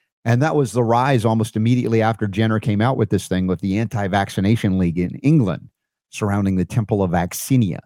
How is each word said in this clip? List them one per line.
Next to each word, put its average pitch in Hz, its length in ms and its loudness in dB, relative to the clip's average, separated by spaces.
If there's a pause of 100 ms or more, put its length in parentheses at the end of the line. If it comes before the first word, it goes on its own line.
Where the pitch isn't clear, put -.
(260)
And 120 160 2
that 156 140 0
was 127 160 0
the 123 100 0
rise 120 420 2
almost 113 320 0
immediately 113 460 2
after 110 240 0
Jenner 110 340 0
came 104 200 0
out 127 160 0
with 110 140 -2
this 92 180 -2
thing 92 180 -2
with 90 140 -2
the 98 180 -2
Anti-Vaccination 101 1000 -2
League 87 200 0
in 87 180 -4
England 127 520 0 (420)
surrounding 101 460 0
the 90 80 0
Temple 107 380 -2
of 90 80 0
Vaccinia 90 760 0